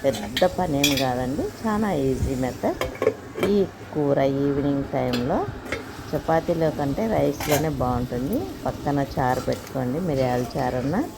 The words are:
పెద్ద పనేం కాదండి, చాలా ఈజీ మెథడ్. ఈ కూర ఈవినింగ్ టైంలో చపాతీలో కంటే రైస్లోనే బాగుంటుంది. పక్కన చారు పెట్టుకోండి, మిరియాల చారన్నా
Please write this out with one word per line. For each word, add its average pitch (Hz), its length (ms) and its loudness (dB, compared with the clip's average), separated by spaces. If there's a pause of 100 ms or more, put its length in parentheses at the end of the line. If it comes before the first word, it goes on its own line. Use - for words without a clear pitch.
పెద్ద 110 380 0 (160)
పనేం 143 320 2 (120)
కాదండి, 127 420 0 (180)
చాలా 214 280 0 (180)
ఈజీ 131 360 0
మెథడ్. 127 380 -2 (720)
ఈ - 20 6 (380)
కూర 143 240 2 (260)
ఈవినింగ్ 139 500 2
టైంలో 127 440 0 (760)
చపాతీలో 160 580 2 (100)
కంటే 143 240 0 (120)
రైస్లోనే 147 540 2 (120)
బాగుంటుంది. 123 560 0 (280)
పక్కన 139 400 0 (100)
చారు 127 340 2
పెట్టుకోండి, 127 580 -2
మిరియాల 127 360 2 (120)
చారన్నా 135 460 0 (160)